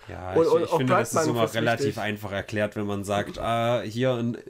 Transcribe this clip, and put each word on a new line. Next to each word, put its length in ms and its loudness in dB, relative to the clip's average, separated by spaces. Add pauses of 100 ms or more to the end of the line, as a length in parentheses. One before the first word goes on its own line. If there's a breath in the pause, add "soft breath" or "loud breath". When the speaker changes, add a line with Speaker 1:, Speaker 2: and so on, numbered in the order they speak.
Speaker 1:
Ja, 240 -8
Speaker 2:
Und, 100 6
Speaker 1:
ich, 60 4
Speaker 2:
und 140 4
Speaker 1:
ich 80 -4
Speaker 2:
auch 60 4
Speaker 1:
finde, 160 2
Speaker 2:
Pride 100 4
Speaker 1:
das 60 -6
ist 60 -2
Speaker 2:
Month 140 2
Speaker 1:
immer 160 2
Speaker 2:
ist 100 -2
Speaker 1:
relativ 300 2
Speaker 2:
wichtig. 160 -2
Speaker 1:
einfach 320 -4
erklärt, 420 -2
wenn 100 -4
man 200 -4
sagt, 340 -2
Ah, 420 0
hier 380 0
in 180 -2 (120)